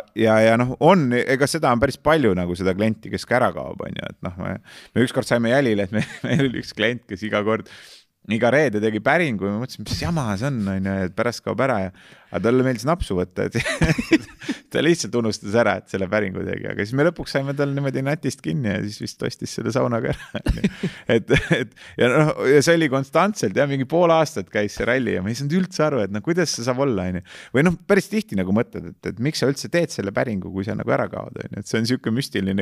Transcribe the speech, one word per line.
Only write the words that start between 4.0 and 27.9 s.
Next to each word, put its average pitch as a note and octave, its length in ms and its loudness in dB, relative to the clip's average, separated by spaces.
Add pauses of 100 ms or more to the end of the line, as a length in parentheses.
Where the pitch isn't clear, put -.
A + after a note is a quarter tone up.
et - 160 -16
noh, F2+ 140 -10
me, F#2 160 -6 (400)
me A2+ 100 4
ükskord B2 240 -2
saime A#2 220 2
jälile, A#2 340 2
et F#2+ 80 -8
me, G#2+ 120 0 (100)
<laughs> - 100 -10
meil - 220 2
oli - 160 -4
üks - 100 -14
klient, A#2 320 -2
kes G#2 220 -8
iga G#2 180 0
kord, A2 240 0 (560)
iga A#2 280 2
reede B2+ 280 4
tegi G#2+ 200 0
päringu C3 440 0
ja G2+ 120 -2
ma A#2+ 80 -4
mõtlesin, G#2+ 200 -14
mis - 160 -6
jama D#3 360 -2
see C3 120 -2
on, A#2+ 200 -2
on F#2+ 200 -2
ju, G2 140 0
et F2+ 140 -4
pärast A2+ 280 -2
kaob G#2 160 -2
ära C3 200 2
ja, F#2 120 -6 (340)
aga - 180 -4
talle B2 160 4
meeldis B2+ 240 0
napsu D#3 320 -2
võtta, F#2+ 320 -2
et - 60 -8 (580)
<laughs> - 560 -4
ta B2 160 0
lihtsalt D3+ 320 0
unustas G#2+ 400 -2
ära, A2 220 4
et - 100 -14
selle F#2+ 160 -2
päringu F#2+ 400 -2
tegi, F#2+ 240 -8
aga - 160 -4
siis A2+ 80 -6
me C#3+ 140 4
lõpuks E3 260 -4
saime C#3 240 -2
tal C#3+ 160 0
niimoodi C3+ 320 -2
natist C#3+ 400 -4
kinni D3+ 240 -2
ja G2+ 140 0
siis G#2 180 -8
vist - 240 -8
ostis - 320 -8
selle A2+ 160 -2
sauna B2 300 0
ka C3+ 100 -2
ära. - 280 -10 (340)
<laughs> - 400 -2
Et, A2 160 0 (180)
et B2+ 220 0 (260)
ja A#2 140 4
noh, D3+ 180 4 (160)
ja C3+ 160 8
see E3+ 160 4
oli E3 100 2
konstantselt, C3+ 720 0
jah, C#3 80 4
mingi C#3 240 -2
pool E3+ 240 4
aastat D3 400 0
käis G#2 240 0
see G#2+ 80 -2
ralli A#2 300 2
ja F#2 100 -2
ma G#2+ 60 -2
ei A#2 80 -6
saanud C#3+ 180 -2
üldse F#3+ 240 -2
aru, C#3+ 240 2
et F#2+ 80 -8
no G#2+ 80 -4
kuidas E3+ 320 0
see - 140 -6
saab C3 160 0
olla, G2 260 0
on F2+ 80 -4
ju. F2 60 -8 (320)
Või C3+ 100 6
noh, F3 140 2 (100)
päris G3 220 2